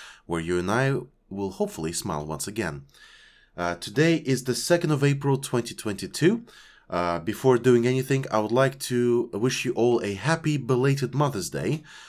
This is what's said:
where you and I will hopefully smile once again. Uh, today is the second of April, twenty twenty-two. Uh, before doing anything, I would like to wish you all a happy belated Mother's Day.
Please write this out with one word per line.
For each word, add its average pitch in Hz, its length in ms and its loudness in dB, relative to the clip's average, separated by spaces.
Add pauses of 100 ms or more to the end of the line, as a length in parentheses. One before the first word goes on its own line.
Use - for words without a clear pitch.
(260)
where 85 160 -2
you 87 160 0
and 90 120 -2
I 135 260 2 (340)
will 98 220 -4
hopefully 202 400 -4
smile 76 340 -6
once 78 200 -8
again. 78 380 -6 (720)
Uh, 87 200 -4
today 156 400 2 (100)
is 131 180 0
the 123 100 -2
second 170 360 2
of 143 120 2
April, 139 360 2
twenty 120 360 -2
twenty-two. 143 680 -2 (460)
Uh, 87 300 0
before 110 360 4
doing 120 300 6
anything, 135 440 0
I 107 100 2
would 107 120 -2
like 135 280 2
to 120 520 2
wish 110 320 -2
you 127 80 -2
all 117 300 4
a 101 100 -2
happy 151 460 0
belated 127 560 0
Mother's 139 340 -2
Day. 90 340 -4 (260)